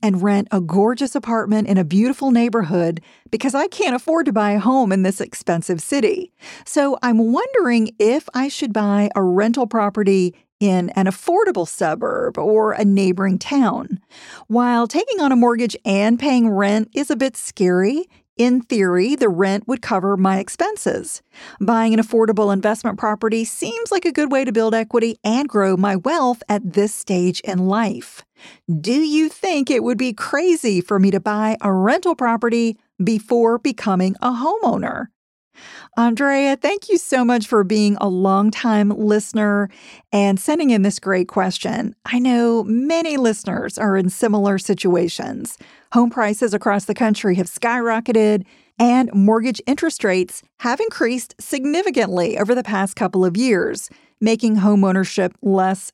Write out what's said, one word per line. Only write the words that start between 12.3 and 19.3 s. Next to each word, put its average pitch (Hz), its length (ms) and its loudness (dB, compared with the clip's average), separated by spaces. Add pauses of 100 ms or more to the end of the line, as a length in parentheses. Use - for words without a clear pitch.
or 214 320 2
a 214 140 -2
neighboring 196 520 2
town. 226 600 -2 (480)
While 240 400 2
taking 392 340 -2
on 277 120 2
a 254 40 4
mortgage 233 480 2
and 208 360 2
paying 247 280 2
rent 208 460 0
is 277 160 -4
a 294 60 -2
bit 254 200 -2
scary, 196 720 0 (280)
in 247 260 2
theory, 196 540 0
the 240 120 2
rent 196 380 0